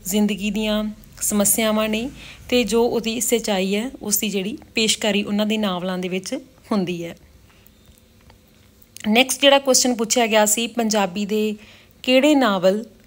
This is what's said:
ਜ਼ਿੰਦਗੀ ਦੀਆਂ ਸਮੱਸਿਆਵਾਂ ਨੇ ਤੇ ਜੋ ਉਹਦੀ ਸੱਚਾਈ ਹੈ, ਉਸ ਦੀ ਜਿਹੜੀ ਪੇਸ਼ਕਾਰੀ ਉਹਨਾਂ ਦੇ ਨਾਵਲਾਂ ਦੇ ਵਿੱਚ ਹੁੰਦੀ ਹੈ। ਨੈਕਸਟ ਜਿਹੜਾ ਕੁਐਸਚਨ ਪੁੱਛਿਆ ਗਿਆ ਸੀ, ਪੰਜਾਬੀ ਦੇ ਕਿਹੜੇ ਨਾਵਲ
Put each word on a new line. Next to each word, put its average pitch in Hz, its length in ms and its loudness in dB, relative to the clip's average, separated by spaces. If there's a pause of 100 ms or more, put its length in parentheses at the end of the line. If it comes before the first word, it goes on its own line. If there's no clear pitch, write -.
ਜ਼ਿੰਦਗੀ 208 460 0
ਦੀਆਂ 214 320 -2 (380)
ਸਮੱਸਿਆਵਾਂ 214 680 0
ਨੇ 220 200 -4 (400)
ਤੇ 247 140 2
ਜੋ 226 200 2
ਉਹਦੀ 233 360 -2
ਸੱਚਾਈ 202 560 0
ਹੈ, 233 160 -4 (100)
ਉਸ 208 160 -4
ਦੀ 220 120 -2
ਜਿਹੜੀ 202 280 -4 (180)
ਪੇਸ਼ਕਾਰੀ 214 480 0
ਉਹਨਾਂ 208 220 -2
ਦੇ 214 120 0
ਨਾਵਲਾਂ 185 400 -4
ਦੇ 185 120 -6
ਵਿੱਚ 190 300 -6 (320)
ਹੁੰਦੀ 175 340 -2
ਹੈ। 165 120 -14 (1900)
ਨੈਕਸਟ 247 340 2
ਜਿਹੜਾ 277 180 6
ਕੁਐਸਚਨ 254 360 2
ਪੁੱਛਿਆ 226 320 0
ਗਿਆ 214 180 4
ਸੀ, 233 220 0
ਪੰਜਾਬੀ 208 580 -2
ਦੇ 214 300 -2 (480)
ਕਿਹੜੇ 262 320 6
ਨਾਵਲ 214 500 2 (220)